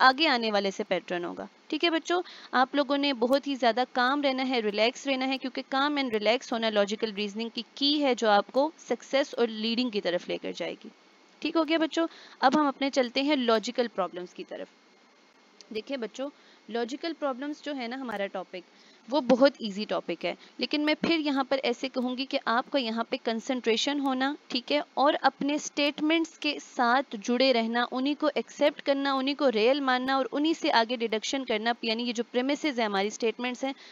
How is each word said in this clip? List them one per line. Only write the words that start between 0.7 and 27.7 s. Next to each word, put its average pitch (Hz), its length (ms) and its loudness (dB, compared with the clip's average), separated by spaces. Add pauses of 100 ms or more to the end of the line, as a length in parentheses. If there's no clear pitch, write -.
से 208 140 -6
पैटर्न 175 400 -2
होगा। 185 240 -8 (220)
ठीक 311 140 0
है 339 60 4
बच्चों, 339 320 0 (320)
आप 262 220 2
लोगों 285 220 2
ने 285 140 2
बहुत 254 340 2
ही 277 100 -2
ज़्यादा 233 280 2
काम 262 380 0
रहना 269 200 0
है, 254 180 0
रिलैक्स 214 460 0
रहना 262 180 0
है, 262 140 -2
क्योंकि 262 240 -6
calm 277 400 0
and 240 160 -2
relax 214 340 0
होना 226 180 0
लॉजिकल 208 420 0
रीजनिंग 208 380 -4
की - 140 -8 (120)
की 285 220 2
है 269 160 2
जो 220 140 0
आपको 214 500 2
सक्सेस - 560 -2
और 226 140 2
लीडिंग 226 440 -2
की 202 80 -2
तरफ 175 280 -2
लेकर 180 240 -6
जाएगी। 175 380 -10 (520)
ठीक 302 140 -2
हो 320 80 4
गया 320 140 2
बच्चों, 330 280 0 (340)
अब 262 160 4
हम 294 120 4
अपने 269 220 -2
चलते 262 320 0
हैं 294 140 2
logical 233 500 0
problems 180 460 -6
की 180 120 -14
तरफ। - 240 -12 (1040)
देखिए 214 240 -8
बच्चों, 254 340 -8 (400)
logical 240 420 -6
problems 294 500 -6
जो 294 120 -6
है 247 140 -6
ना 247 80 -8
हमारा 220 300 -6
topic, 185 380 -10 (460)
वो 294 100 2
बहुत 254 320 6 (100)
easy 208 220 -6
topic 175 400 -4
है, 175 120 -4 (240)
लेकिन 294 240 -2
मैं 302 100 2
फिर 330 260 0
यहाँ 277 240 0
पर - 140 0
ऐसे 240 300 -2
कहूँगी 254 360 -4
कि 262 220 -4
आपको 254 320 0
यहाँ 226 320 -2
पे 262 60 0
concentration 240 840 0
होना, 269 360 -2 (140)
ठीक 247 220 -4
है, 294 100 2 (140)
और 294 180 4
अपने 277 440 0
statements 302 800 -2
के 294 220 -4
साथ 247 420 2 (140)
जुड़े 247 360 2
रहना, 233 400 0